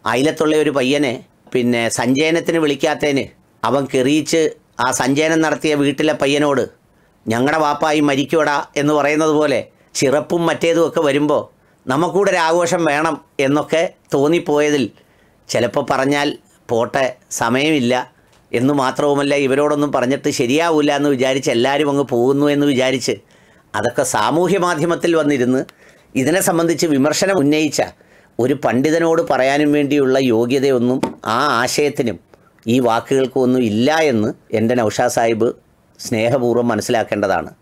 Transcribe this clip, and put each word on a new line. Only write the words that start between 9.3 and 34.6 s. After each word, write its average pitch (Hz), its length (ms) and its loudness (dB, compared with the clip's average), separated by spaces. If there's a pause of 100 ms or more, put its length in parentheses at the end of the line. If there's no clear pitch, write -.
പോലെ 143 220 0 (380)
ചിറപ്പും 151 500 0
മറ്റേതുമൊക്കെ 165 600 0
വരുമ്പോൾ 143 340 0 (500)
നമുക്കൂടെ 175 400 0
ഒരു 180 160 0
ആഘോഷം 170 420 0
വേണം 151 240 0 (320)
എന്നൊക്കെ 147 360 0 (320)
തോന്നിപ്പോയതിൽ 147 680 2 (680)
ചിലപ്പോൾ 120 380 0
പറഞ്ഞാൽ 143 380 0 (420)
പോട്ടെ, 120 360 0 (340)
സമയമില്ല 127 540 0 (640)
എന്ന് 131 140 2 (100)
മാത്രവുമല്ല 143 520 0 (120)
ഇവരോടൊന്നും 147 500 0
പറഞ്ഞിട്ട് 139 320 -2 (120)
ശരിയാവില്ല 147 580 2
എന്ന് 143 160 0
വിചാരിച്ച് 131 420 0
എല്ലാവരും 139 360 0
അങ്ങ് 139 120 0 (100)
പോകുന്നു 139 400 2
എന്ന് 143 180 0
വിചാരിച്ച് 127 420 0 (640)
അതൊക്കെ 117 340 -2
സാമൂഹ്യ 156 520 0
മാധ്യമത്തിൽ 170 560 -2
വന്നിരുന്ന് 131 400 0 (600)
ഇതിനെ 160 260 0
സംബന്ധിച്ച് 170 480 0
വിമർശനം 151 480 0
ഉന്നയിച്ച 151 380 0 (640)
ഒരു 135 100 0 (100)
പണ്ഡിതനോട് 160 680 0
പറയാനും 143 460 2
വേണ്ടിയുള്ള 139 400 2 (160)
യോഗ്യതയൊന്നും 127 680 2 (380)
ആ - 20 0 (240)
ആശയത്തിനും 127 560 -2 (560)
ഈ - 20 4 (100)
വാക്കുകൾക്കും 127 600 0
ഒന്നും 127 240 2
ഇല്ല 123 260 0 (160)
എന്ന് 110 180 0 (280)
എൻ്റെ 113 220 0